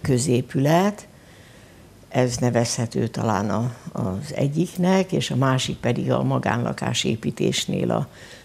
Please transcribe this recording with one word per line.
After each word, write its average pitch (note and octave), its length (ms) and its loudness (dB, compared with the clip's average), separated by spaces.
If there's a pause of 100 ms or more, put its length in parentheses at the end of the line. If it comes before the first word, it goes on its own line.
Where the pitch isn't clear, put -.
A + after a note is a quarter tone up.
középület. C#3+ 1080 2 (1040)
Ez B2+ 280 2
nevezhető A#2 720 0
talán A2 440 0
a, A#2 220 0 (200)
az A2+ 420 -4
egyiknek, F3+ 800 0
és C#3+ 180 -2
a C3 60 -2
másik C3 400 2
pedig B2+ 360 0
a B2 100 2
magánlakás B2 840 0
építésnél - 840 -2
a, F2+ 180 0 (360)